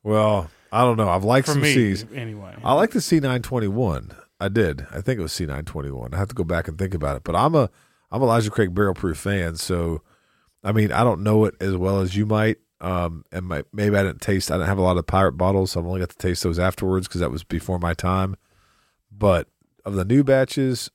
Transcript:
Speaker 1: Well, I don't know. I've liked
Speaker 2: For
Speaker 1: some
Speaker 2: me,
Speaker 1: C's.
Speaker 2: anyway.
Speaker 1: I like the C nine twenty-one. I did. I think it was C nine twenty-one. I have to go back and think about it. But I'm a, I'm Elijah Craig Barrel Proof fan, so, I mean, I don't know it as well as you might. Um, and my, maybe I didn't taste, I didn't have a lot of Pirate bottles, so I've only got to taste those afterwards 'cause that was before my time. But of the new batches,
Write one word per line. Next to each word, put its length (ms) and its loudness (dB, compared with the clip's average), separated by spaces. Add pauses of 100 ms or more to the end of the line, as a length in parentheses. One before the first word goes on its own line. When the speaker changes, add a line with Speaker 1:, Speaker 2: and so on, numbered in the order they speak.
Speaker 1:
Well, 480 2 (220)
I 120 4
don't 140 4
know. 120 2
I've 160 2
liked 220 4
Speaker 2:
For 60 -2
Speaker 1:
some 100 2
Speaker 2:
me, 100 4
Speaker 1:
C's. 400 2
Speaker 2:
anyway. 500 -12
Speaker 1:
I 100 2
like 180 4
the 100 -2
C 180 2
nine 220 0
twenty-one. 720 -2 (280)
I 80 -2
did. 440 0
I 100 -8
think 180 -2
it 40 -4
was 100 -8
C 120 -6
nine 200 -8
twenty-one. 480 -10
I 60 -4
have 100 -2
to 60 -14
go 100 -2
back 240 -2
and 80 -8
think 160 -4
about 240 -4
it. 80 -14
But 100 -2
I'm 180 2
a, 160 4 (420)
I'm 100 -4
Elijah 280 2
Craig 240 0
Barrel 200 2
Proof 240 -2
fan, 400 -4
so, 460 -2 (600)
I 80 -2
mean, 220 2
I 100 2
don't 180 0
know 220 4
it 160 0
as 160 -2
well 240 0
as 160 -2
you 100 0
might. 340 0 (220)
Um, 500 -4
and 160 -6
my, 240 -4
maybe 240 0
I 80 4
didn't 180 -4
taste, 300 -2
I 40 0
didn't 120 0
have 100 0
a 40 2
lot 160 4
of 100 -4
Pirate 300 2
bottles, 340 2
so 80 -4
I've 80 -4
only 140 -4
got 80 -4
to 80 -20
taste 260 -2
those 160 0
afterwards 480 0
'cause 140 -4
that 100 -2
was 140 -8
before 340 -4
my 140 -2
time. 420 -2 (760)
But 380 2 (380)
of 100 -4
the 80 0
new 220 4
batches, 680 0